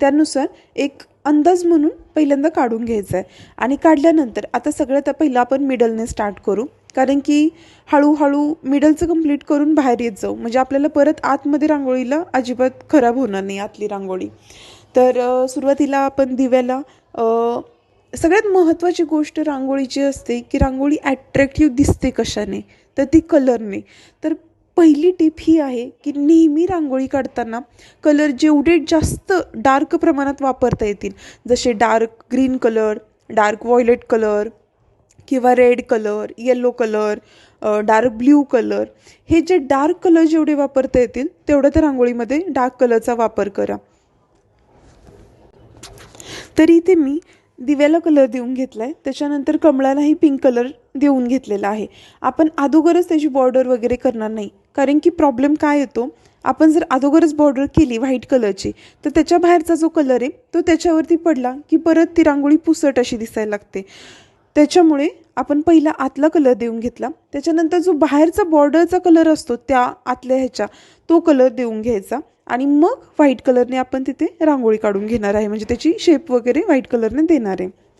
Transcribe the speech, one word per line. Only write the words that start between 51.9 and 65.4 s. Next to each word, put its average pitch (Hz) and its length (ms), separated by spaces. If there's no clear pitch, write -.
आपण 311 260
अगोदरच 320 500
त्याची 302 200
बॉर्डर 254 380
वगैरे 247 300
करणार 233 340
नाही, 214 180
कारण 285 280
की 349 80
प्रॉब्लेम 294 440
काय 294 240
येतो, 247 300
आपण 302 280
जर 330 180
अगोदरच 285 440
बॉर्डर 285 300
केली 262 340
व्हाईट 254 280
कलरची 208 460
तर 294 60
त्याच्या 339 280
बाहेरचा 339 360
जो 320 140
कलर 262 340
आहे 277 80
तो 339 60
त्याच्यावरती 330 560
पडला 262 380
की 311 60
परत 330 300
ती 330 60
रांगोळी 285 340
पुसट 311 420
अशी 247 180
दिसायला 220 340
लागते. 202 320
त्याच्यामुळे 294 540
आपण 294 240